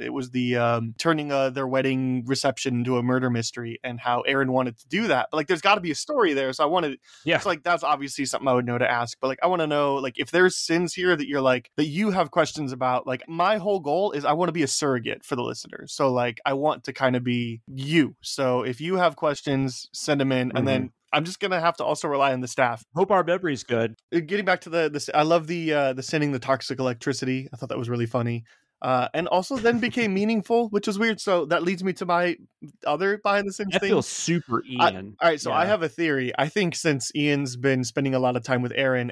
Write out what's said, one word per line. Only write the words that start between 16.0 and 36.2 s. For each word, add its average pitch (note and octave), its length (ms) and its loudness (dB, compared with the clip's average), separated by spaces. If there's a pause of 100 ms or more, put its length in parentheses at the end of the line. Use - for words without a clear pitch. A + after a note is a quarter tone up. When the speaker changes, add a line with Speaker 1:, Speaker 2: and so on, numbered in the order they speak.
Speaker 1:
like, A#2+ 360 0
I C#3 60 2
want C#3+ 320 0
to B2 80 -8
kinda B2+ 260 2
be A#2+ 480 -4
you. C3+ 560 0
So B2+ 400 -2
if B2 180 -6
you F3+ 140 -4
have E3+ 220 2
questions, C3+ 760 -2
send D3 260 -2
'em C3+ 120 2
in. B2+ 240 0
And C3+ 120 0
then C3 140 2
Speaker 2:
Mm-hmm. C3 60 -4 (260)
Speaker 1:
I'm D3 100 2
just F3+ 160 -10
gonna F#3 220 -2
have E3+ 160 2
to - 80 -4
also D3+ 240 -2
rely C#3 240 2
on B2+ 80 -4
the B2 80 -6
staff. A#2+ 340 0 (100)
Speaker 2:
Hope F#3 180 2
our F#3 120 4
memory's E3 400 -2
good. A2+ 320 0 (180)
Speaker 1:
Uh, E3+ 60 4
getting F#3 240 -4
back F3+ 180 2
to F3+ 80 -16
the, D#3+ 200 2
the D3 80 -6
s-, - 180 -8
I D3+ 80 6
love D#3+ 240 4
the, E3 260 -2
uh, C#3 200 2
the B2+ 100 -8
sending D3 300 0
the C3 60 -2
toxic C3 400 -2
electricity. C3 720 -2
I - 20 -14
thought B2 140 -10
that - 80 -4
was A#2 120 -4
really A#2+ 180 -2
funny. A#2 360 -2 (380)
Uh, B2+ 320 0
and E3+ 160 -2
also F#3 260 0
then A#3 240 2
became A3+ 340 0
Speaker 2:
<laughs> F#3+ 80 0
Speaker 1:
meaningful, A3+ 460 0
which G3+ 200 -2
is G3+ 120 -2
weird. A3+ 220 0
So F3 240 2
that D#3+ 180 0
leads F3+ 180 -2
me F#3+ 120 -2
to F#3+ 120 -6
my F3 300 2 (500)
other F#3+ 380 0
behind G3+ 240 2
the F#3+ 60 -8
scenes G3+ 180 -6
Speaker 2:
That F#3 100 2
Speaker 1:
thing. G3 80 0
Speaker 2:
feels D3+ 180 4
super - 540 -2 (180)
Speaker 1:
I, E3 120 6
Speaker 2:
Ian. G2 300 -10
Speaker 1:
all E3 80 6
right, D#3 100 0
so D3+ 120 -4
I D#3 120 2
Speaker 2:
Yeah. F#3+ 60 0
Speaker 1:
have G#3 140 2
a D3+ 60 0
theory. C#3 480 0